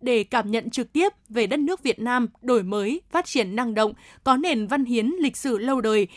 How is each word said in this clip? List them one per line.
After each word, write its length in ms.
để 220
cảm 280
nhận 180
trực 240
tiếp 160
về 180
đất 120
nước 240
Việt 160
Nam 280
đổi 220
mới, 380
phát 140
triển 300
năng 180
động, 200
có 140
nền 300
văn 180
hiến 340
lịch 180
sử 200
lâu 240
đời 360